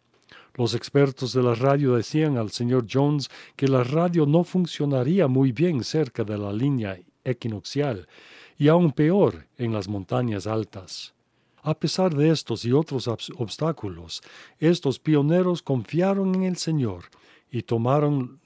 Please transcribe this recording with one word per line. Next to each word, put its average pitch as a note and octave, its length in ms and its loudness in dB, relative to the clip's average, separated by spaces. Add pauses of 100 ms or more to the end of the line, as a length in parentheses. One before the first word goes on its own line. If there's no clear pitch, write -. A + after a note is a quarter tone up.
(560)
Los A#2 180 0
expertos C3+ 580 0
de B2+ 120 2
la B2 100 2
radio C3+ 400 2
decían D3 440 0
al G#2+ 120 -2
señor A#2+ 420 0
Jones C#3+ 380 0 (260)
que C#3 120 0
la C3 160 4
radio E3 420 0
no D#3 180 4
funcionaría D#3 840 0
muy C3 240 4
bien D3 320 0
cerca D3 400 -2
de G#2 160 -6
la G2+ 120 -6
línea A2 480 -2 (240)
equinoccial, A#2+ 840 -6 (500)
y D3 100 4
aún E3 260 6
peor D3+ 520 2 (140)
en A2+ 140 -2
las G2+ 140 -4
montañas G#2 600 -4
altas. G#2+ 680 -8 (480)
A D#3 140 -4
pesar E3+ 400 0
de D3+ 160 4
estos A#2 340 -4
y A#2 60 0
otros C3+ 360 0
obs-, A2+ 300 -6
obstáculos, G2 880 -8 (360)
estos D#3 380 2
pioneros D#3+ 640 2
confiaron F#3 720 -2
en F#3+ 80 0
el F#3 160 -2
Señor A#2+ 460 -2 (480)
y A#2 100 -6
tomaron C3 840 0